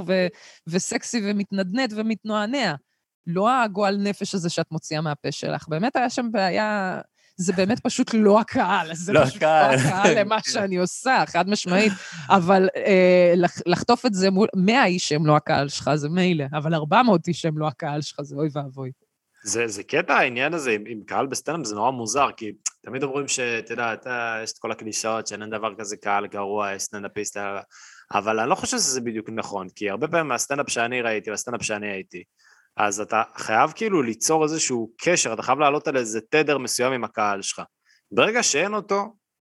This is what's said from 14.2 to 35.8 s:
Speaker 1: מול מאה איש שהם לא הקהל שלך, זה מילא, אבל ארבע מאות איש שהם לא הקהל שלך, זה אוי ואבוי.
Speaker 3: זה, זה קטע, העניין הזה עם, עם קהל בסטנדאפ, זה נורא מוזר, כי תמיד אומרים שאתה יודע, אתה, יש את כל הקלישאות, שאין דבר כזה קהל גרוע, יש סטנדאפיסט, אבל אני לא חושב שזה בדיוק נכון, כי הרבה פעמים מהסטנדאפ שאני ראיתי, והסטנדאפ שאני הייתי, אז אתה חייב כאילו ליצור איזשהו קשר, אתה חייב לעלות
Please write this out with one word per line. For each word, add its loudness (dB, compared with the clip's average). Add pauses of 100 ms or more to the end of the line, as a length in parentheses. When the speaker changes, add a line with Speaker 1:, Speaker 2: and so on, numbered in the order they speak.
Speaker 1:
מול 4
מאה 4
איש 0
שהם 0
לא 6
הקהל 2
שלך, -2
זה -2
מילא, 2
אבל -2
ארבע 2
מאות 4
איש -2
שהם -2
לא -2
הקהל -6
שלך, -10
זה -12
אוי -2
ואבוי. -8 (540)
Speaker 3:
זה, -2
זה -8
קטע, 0
העניין 0
הזה -2
עם, -2
עם -12
קהל -2
בסטנדאפ, -6
זה -8
נורא 0
מוזר, -2
כי -8 (300)
תמיד -8
אומרים -4
שאתה -4
יודע, -4
אתה, -6
יש -10
את -12
כל -8
הקלישאות, -4
שאין -10
דבר -6
כזה -10
קהל -2
גרוע, -4
יש -8
סטנדאפיסט, -8 (760)
אבל 0
אני 0
לא 4
חושב -6
שזה -2
בדיוק -6
נכון, -8
כי -4
הרבה -4
פעמים 0
מהסטנדאפ -4
שאני -2
ראיתי, -4
והסטנדאפ -6
שאני -4
הייתי, -10 (540)
אז 0
אתה 0 (120)
חייב 2
כאילו 0
ליצור 0
איזשהו -2
קשר, 0
אתה -6
חייב 2
לעלות 2